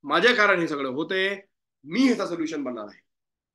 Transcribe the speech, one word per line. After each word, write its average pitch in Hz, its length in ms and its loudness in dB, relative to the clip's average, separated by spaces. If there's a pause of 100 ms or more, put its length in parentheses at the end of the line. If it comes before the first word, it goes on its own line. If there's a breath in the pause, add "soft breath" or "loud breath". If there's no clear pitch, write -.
माझ्या 175 320 4
कारण 202 240 4
हे 165 80 -2
सगळं 143 220 -4
होतंय, 190 520 -4 (420)
मी 185 160 -4
ह्याचा 233 280 2
solution 165 360 -6
बनणार 120 200 -8
आहे. 101 180 -18 (540)